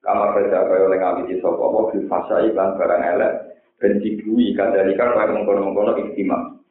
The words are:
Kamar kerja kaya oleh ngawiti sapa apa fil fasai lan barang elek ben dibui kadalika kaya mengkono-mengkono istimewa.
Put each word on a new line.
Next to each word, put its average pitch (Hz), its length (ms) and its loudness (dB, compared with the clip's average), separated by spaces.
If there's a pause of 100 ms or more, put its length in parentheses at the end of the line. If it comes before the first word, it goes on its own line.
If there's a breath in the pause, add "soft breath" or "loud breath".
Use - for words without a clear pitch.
Kamar 101 320 0
kerja 95 320 2
kaya 95 160 4
oleh 92 160 2
ngawiti 90 400 -4
sapa 85 160 0
apa 110 320 0
fil 98 160 -4
fasai - 480 0
lan 95 240 0
barang 87 320 0
elek - 220 0 (500 loud breath)
ben 101 160 2
dibui 110 560 0
kadalika 98 560 0
kaya 107 240 2
mengkono-mengkono 101 640 0
istimewa. - 560 -4 (160)